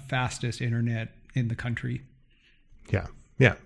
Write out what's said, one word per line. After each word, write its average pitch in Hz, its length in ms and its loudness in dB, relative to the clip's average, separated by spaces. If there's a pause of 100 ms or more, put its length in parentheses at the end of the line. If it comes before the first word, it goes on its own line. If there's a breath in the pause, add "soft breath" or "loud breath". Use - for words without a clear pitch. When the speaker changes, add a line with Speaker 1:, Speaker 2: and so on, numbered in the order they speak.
Speaker 1:
fastest 123 520 -2
internet 117 540 0 (200)
in 123 140 2
the 113 60 -2
country. 123 480 -4 (880 soft breath)
Speaker 2:
Yeah, 98 160 0 (320)
yeah, 123 160 8 (100)